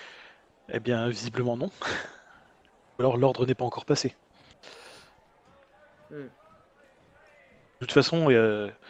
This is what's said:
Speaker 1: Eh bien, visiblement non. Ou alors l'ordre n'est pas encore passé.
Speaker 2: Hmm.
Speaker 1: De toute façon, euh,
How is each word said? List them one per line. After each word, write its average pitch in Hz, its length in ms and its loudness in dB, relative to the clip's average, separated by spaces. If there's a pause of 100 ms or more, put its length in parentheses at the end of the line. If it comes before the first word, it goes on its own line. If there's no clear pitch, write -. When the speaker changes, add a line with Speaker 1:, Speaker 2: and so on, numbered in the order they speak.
(680)
Speaker 1:
Eh 117 120 -4
bien, 117 280 0
visiblement 117 480 -4
non. 156 140 -6 (1300)
Ou 120 40 -2
alors 123 140 2
l'ordre 127 300 2
n'est 131 80 0
pas 127 100 -4
encore - 200 -6
passé. 139 300 0 (2000)
Speaker 2:
Hmm. 147 60 -18 (1600)
Speaker 1:
De 123 60 -8
toute - 60 -6
façon, 151 380 4
euh, 107 400 4 (180)